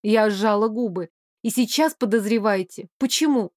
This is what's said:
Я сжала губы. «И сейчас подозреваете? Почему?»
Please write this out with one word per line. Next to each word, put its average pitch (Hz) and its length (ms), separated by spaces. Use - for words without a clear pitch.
Я 214 280
сжала 208 380
губы. 208 400
«И 226 80
сейчас 285 440
подозреваете? 208 920
Почему?» 262 560